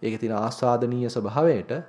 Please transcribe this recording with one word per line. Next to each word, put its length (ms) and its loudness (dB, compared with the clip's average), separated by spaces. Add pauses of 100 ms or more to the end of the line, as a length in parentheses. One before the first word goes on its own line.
ඒකේ 160 -2
තියෙන 180 -2
ආස්වාදනීය 720 0
ස්වභාවයට 600 0 (160)